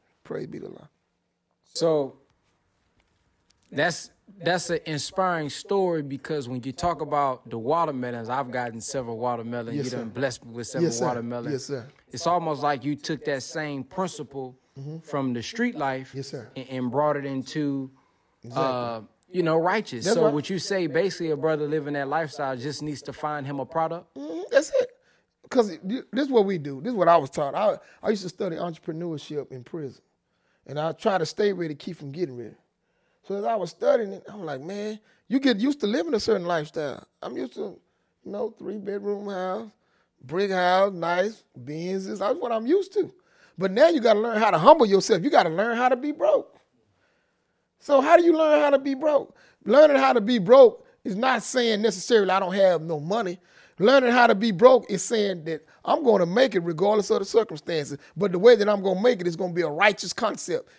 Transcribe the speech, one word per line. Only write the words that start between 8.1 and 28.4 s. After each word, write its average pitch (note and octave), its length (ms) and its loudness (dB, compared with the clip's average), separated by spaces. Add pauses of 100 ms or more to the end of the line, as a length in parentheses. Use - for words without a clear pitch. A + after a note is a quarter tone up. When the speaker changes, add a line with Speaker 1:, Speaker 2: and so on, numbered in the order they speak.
Speaker 2:
I've B2+ 200 -4
gotten A#2+ 300 -8
several A#2 380 -8
watermelons. A#2+ 580 -6
Speaker 1:
Yes, C#3 100 -4
Speaker 2:
You B2 40 -8
done A#2+ 160 -8
Speaker 1:
sir. A2 140 -10
Speaker 2:
blessed C3 260 -4
me A#2 60 -20
with A#2 160 -10
several E3 160 -4
Speaker 1:
Yes, - 140 -2
sir. B2+ 60 -2
Speaker 2:
watermelons. A#2+ 480 -6
Speaker 1:
Yes, B2+ 120 -6
sir. C3 220 -10 (260)
Speaker 2:
It's - 140 -6
almost D#3+ 360 -2
like C#3+ 220 -2
you C#3+ 120 -4
took D3+ 300 -8
that C#3 160 -4
same D3 420 -8
principle C3+ 720 -10 (220)
Speaker 1:
Mm-hmm. D3 200 -12
Speaker 2:
from C3+ 340 -4
the A#2+ 100 -6
street A#3 320 -4
life C3+ 400 -6
Speaker 1:
Yes, C3+ 140 -10
sir. A#2 260 -14
Speaker 2:
and, C3 140 -12
and B2+ 240 -4
brought D3 240 2
it C#3 80 -8
into, C#3 680 -6 (540)
Speaker 1:
Exactly. B2+ 200 -4
Speaker 2:
uh, A#2+ 360 -4 (280)
you F3+ 140 -2
know, D#3+ 140 2
righteous. F3 480 -2
Speaker 1:
That's G3+ 100 2
Speaker 2:
So E3 120 4
Speaker 1:
right. D3 60 2
Speaker 2:
what D3 160 -4
you F#3 120 -4
say, F#3+ 260 -2
basically, D#3+ 460 -2
a C#3+ 40 -4
brother D3+ 300 -2
living D3 280 -4
that C#3 120 -4
lifestyle C#3+ 500 -4
just C3+ 240 -8
needs D3+ 220 -10
to C#3 100 -14
find D3+ 320 -8
him C#3+ 140 -8
a B2+ 80 -6
product? D#3+ 480 -6
Speaker 1:
Mm-hmm. D#4+ 280 -12 (100)
That's D#4+ 260 2
it. B4 120 0 (600)
'Cause G#3+ 320 0
y-, G3+ 200 -6 (100)
this C4+ 140 0
is C4+ 40 -4
what A3+ 140 4
we G3 140 -2
do. C#3 220 -10
This A3+ 120 -6
is A#3 40 -6
what E3+ 120 2
I E3+ 80 8
was C#3 120 0
taught. C#3+ 280 -4
I, G3+ 220 0 (260)
I G3+ 60 -2
used G3+ 120 -2
to F#3 60 -8
study F#3 260 -6